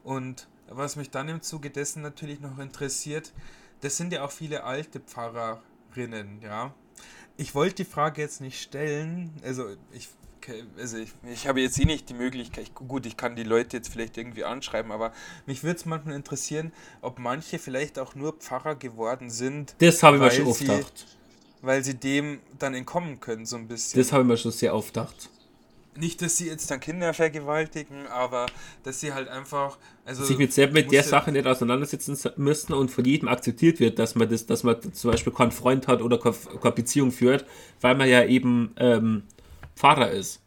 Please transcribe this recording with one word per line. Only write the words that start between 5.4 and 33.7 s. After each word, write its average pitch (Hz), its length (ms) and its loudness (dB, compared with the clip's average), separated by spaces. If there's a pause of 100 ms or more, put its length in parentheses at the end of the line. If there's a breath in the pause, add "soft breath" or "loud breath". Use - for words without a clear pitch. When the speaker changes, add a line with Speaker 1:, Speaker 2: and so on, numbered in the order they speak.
Speaker 1:
ja. 113 300 -8 (640 loud breath)
Ich - 180 -8
wollte 170 200 0
die 180 100 -6
Frage 151 360 -4
jetzt 147 200 -10
nicht 131 200 -12
stellen, 156 720 -8 (140)
also 127 200 -6 (280)
ich, - 160 -18 (320)
ke-, 120 240 -14 (120)
also 113 200 -10
ich, 110 160 -10 (180)
ich 120 160 -8
habe 131 140 2
jetzt 127 180 0
eh 135 60 4
nicht 156 240 2
die 123 60 -12
Möglichkeit, 120 500 -8
ich, - 100 -20
gut, 127 300 -8
ich 113 100 -10
kann 120 220 -6
die 117 60 -6
Leute 117 340 2
jetzt 117 120 -10
vielleicht 113 280 -10
irgendwie 113 260 -10
anschreiben, 113 480 -6
aber 110 220 -6 (320 loud breath)
mich 135 180 -10
würd's 165 220 -4
manchmal 156 300 -6
interessieren, 151 580 -8 (280 loud breath)
ob - 180 -10
manche 135 400 -6
vielleicht 139 380 -6
auch 131 180 -10
nur 147 180 -6
Pfarrer 143 420 -6
geworden 123 540 -8
sind, 131 500 -6
Speaker 2:
Das 170 240 8
habe 143 140 12
ich 139 40 6
mir 131 80 8
Speaker 1:
weil 123 60 4
Speaker 2:
schon 143 120 4
oft 120 120 2
Speaker 1:
sie 143 60 0
Speaker 2:
gedacht. - 400 -2 (560)
Speaker 1:
weil 131 220 2
sie 135 120 -4
dem 139 440 -2 (200)
dann 135 140 -2
entkommen 139 460 -6
können, 113 260 -8
so 120 100 -8
ein 113 120 -10
bisschen. 117 340 -2
Speaker 2:
Das 127 100 4
habe 139 120 6
ich 127 40 6
mir 117 100 6
schon 117 140 -2
sehr 113 240 -2
oft 107 180 -4
gedacht. - 360 -8 (680)
Speaker 1:
Nicht, 165 260 -6
dass 170 160 -2
sie 175 80 -2
jetzt 160 240 -8
dann 135 100 -4
Kinder 165 360 -4
vergewaltigen, 151 920 -2
aber 123 400 -2 (380 loud breath)
dass 131 160 -10
sie 147 160 -6
halt 131 120 -8
einfach, 139 520 -6 (260 soft breath)
also 131 180 -8
Speaker 2:
Sich 135 140 2
mit, 135 160 4
selbst 139 220 6
mit 151 100 6
Speaker 1:
du 131 60 -8
Speaker 2:
der 135 100 8
Speaker 1:
musst 139 100 2
ja 147 80 6
Speaker 2:
Sache 151 120 -2
nicht 139 160 2
auseinandersetzen 131 680 0
s-, - 240 -4
müssen 151 360 0
und 135 180 2
von 120 120 0
jedem 135 240 2
akzeptiert 123 520 2